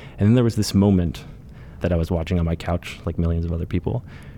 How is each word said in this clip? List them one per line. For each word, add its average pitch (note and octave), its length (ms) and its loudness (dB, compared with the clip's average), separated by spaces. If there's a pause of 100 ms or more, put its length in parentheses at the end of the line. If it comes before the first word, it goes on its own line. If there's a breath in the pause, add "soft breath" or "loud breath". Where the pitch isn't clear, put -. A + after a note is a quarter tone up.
(180 loud breath)
And G2+ 100 4
then A2 80 8
there B2+ 80 6
was A2+ 140 2
this G#2+ 160 -2
moment G2 500 4 (560 loud breath)
that E2+ 140 0
I - 20 2
was E2 160 0
watching F2 280 0
on E2+ 60 2
my E2 120 0
couch, - 480 -6
like E2+ 120 -4
millions E2 280 0
of E2+ 80 -4
other E2+ 120 -4
people, - 380 -2 (340 loud breath)